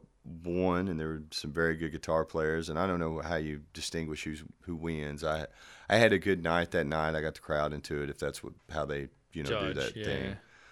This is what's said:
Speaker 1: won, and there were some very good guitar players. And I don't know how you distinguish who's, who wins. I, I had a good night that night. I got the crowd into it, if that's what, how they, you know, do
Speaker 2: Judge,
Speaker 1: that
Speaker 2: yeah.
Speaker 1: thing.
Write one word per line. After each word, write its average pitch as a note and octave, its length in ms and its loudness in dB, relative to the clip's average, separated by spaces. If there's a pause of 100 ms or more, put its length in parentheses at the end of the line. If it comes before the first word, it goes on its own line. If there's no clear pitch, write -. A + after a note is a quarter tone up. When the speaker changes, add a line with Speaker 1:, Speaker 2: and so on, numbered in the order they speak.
(440)
Speaker 1:
won, F2+ 440 2
and E2 120 -2
there D#2 80 -2
were D#2+ 240 -6
some - 200 -6
very E2 240 4
good D#2+ 160 -2
guitar D#2+ 340 2
players. D#2+ 440 0
And D#2 80 -4
I F2+ 100 2
don't F2+ 120 0
know D#2+ 200 -2
how D#2+ 180 -2
you D2+ 240 -4 (120)
distinguish D#2+ 500 -4
who's, D#2 200 -6 (180)
who F2 140 -6
wins. D2+ 480 -4
I, D#2 240 0 (420)
I G#2 80 8
had A2+ 160 10
a F#2+ 60 6
good F2+ 240 2
night E2+ 280 4
that E2 140 2
night. D#2 300 2
I D#2 60 0
got D#2 120 -2
the - 80 -18
crowd D2+ 320 0
into D2 300 -4
it, C#2+ 80 -4
if - 80 -14
that's C#2+ 240 -4
what, - 100 -12 (160)
how D#2 160 -2
they, C#2 240 -4 (240)
you D#2 100 -6
know, C#2 60 -2
do D2+ 240 -2
Speaker 2:
Judge, - 20 -6
Speaker 1:
that C2+ 200 -2
Speaker 2:
yeah. G#2+ 100 -8
Speaker 1:
thing. D#2 300 -4 (360)